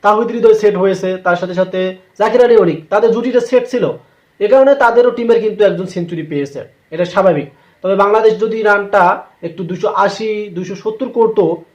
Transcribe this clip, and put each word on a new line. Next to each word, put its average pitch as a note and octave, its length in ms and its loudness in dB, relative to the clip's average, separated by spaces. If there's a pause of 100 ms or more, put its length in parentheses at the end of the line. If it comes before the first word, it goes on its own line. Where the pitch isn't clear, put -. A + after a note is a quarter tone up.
তাহিদ G#3+ 300 2
হৃদয় A3 280 4
সেট G3+ 200 2
হয়েছে, F#3+ 280 -2 (160)
তার F3 160 0
সাথে F#3 180 -8
সাথে F#3 200 -2 (400)
জাকির A3 260 2
আলী A#3+ 180 4
অনিক, E3 160 0 (120)
তাদের A3 240 2
জুটিটা A#3+ 340 0
সেট B3 220 2
ছিল, A#3 140 -2 (540)
এ G3+ 120 -2
কারণে C4+ 220 6 (100)
তাদেরও A#3+ 340 4
টিমের A#3 260 2
কিন্তু G#3 260 -2
একজন F3+ 240 -6
সেঞ্চুরি E3+ 380 -8
পেয়েছে, C#3+ 280 -6 (340)
এটা E3+ 200 0
স্বাভাবিক। F3+ 340 0 (360)
তবে F#3+ 200 0
বাংলাদেশ G#3+ 300 4 (100)
যদি A3 140 -4 (120)
রানটা G3+ 340 2 (440)
একটু E3+ 220 -12
দুইশো F#3 200 -4 (160)
আশি, G#3+ 260 -4 (240)
দুইশো F#3 280 -10
সত্তর A3 340 -4
করতো A3 260 2 (320)